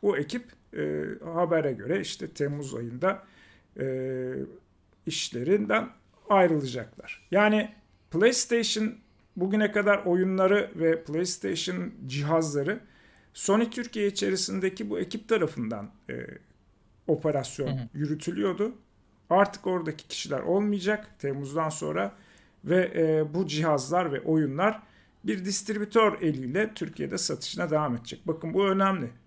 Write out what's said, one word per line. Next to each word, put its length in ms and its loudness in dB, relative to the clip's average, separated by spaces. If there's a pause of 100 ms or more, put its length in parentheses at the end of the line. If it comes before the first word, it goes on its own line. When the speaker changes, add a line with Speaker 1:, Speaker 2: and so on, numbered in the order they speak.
Speaker 1:
Bu 160 2
ekip, 260 -4 (320)
e, 280 -2 (300)
habere 380 2
göre 280 -2
işte 280 -8
Temmuz 460 -4
ayında, 480 -2 (580)
e, 60 -2 (1200)
işlerinden 800 0 (400)
ayrılacaklar. 1000 2
Yani 440 4 (360)
PlayStation 840 2 (420)
bugüne 360 2
kadar 320 4
oyunları 680 4
ve 300 2
PlayStation 880 -4 (140)
cihazları 760 0 (540)
Sony 360 2
Türkiye 360 -4
içerisindeki 840 -2
bu 80 -4
ekip 300 -6
tarafından, 640 -2 (200)
e, 160 -8 (800)
operasyon 640 -2
Speaker 2:
Hı 40 -2
hı. 220 -6
Speaker 1:
yürütülüyordu. 800 -2 (580)
Artık 360 4
oradaki 420 -4
kişiler 320 -4
olmayacak 800 0
Temmuz'dan 500 -2
sonra 440 -2 (520)
ve, 320 4
e, 380 2
bu 120 0
cihazlar 680 2
ve 80 -4
oyunlar 600 2 (420)
bir 200 -2
distribütör 800 2
eliyle 520 0
Türkiye'de 440 -6
satışına 520 -4
devam 260 2
edecek. 300 -10
Bakın 280 -4
bu 140 4
önemli. 420 2 (160)